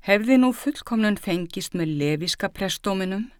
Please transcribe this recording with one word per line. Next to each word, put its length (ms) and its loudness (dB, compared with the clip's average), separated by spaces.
Hefði 400 4
nú 80 6
fullkomnun 640 -2
fengist 640 -4
með 220 -2
levíska 500 -2
prestdóminum? 800 -4